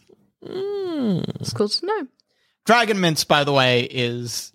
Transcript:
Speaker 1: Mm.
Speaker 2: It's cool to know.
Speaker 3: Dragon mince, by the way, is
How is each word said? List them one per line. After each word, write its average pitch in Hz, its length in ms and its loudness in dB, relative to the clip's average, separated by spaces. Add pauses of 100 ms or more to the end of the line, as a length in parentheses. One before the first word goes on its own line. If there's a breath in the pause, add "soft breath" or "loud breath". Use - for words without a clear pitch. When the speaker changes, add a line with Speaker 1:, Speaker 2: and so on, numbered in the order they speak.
(440)
Speaker 1:
Mm. 359 800 -4 (160)
Speaker 2:
It's - 140 -8
cool 208 160 0
to - 160 -4
know. 392 200 -2 (600)
Speaker 3:
Dragon 220 340 4
mince, 165 220 2
by 147 220 2
the 143 80 0
way, 127 360 4
is 120 680 -4